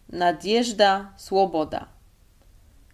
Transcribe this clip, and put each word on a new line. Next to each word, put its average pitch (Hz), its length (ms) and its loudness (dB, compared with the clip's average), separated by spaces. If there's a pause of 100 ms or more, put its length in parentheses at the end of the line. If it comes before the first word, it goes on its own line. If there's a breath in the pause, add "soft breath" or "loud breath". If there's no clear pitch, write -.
Nadjeżda, 202 1080 0
Słoboda. 165 720 -2 (1040)